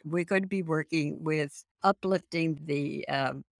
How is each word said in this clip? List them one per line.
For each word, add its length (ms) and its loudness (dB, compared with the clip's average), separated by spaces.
we're 180 0
gonna 240 2
be 140 0
working 600 0
with 400 -2
uplifting 800 2
the, 420 -2
um, 360 -2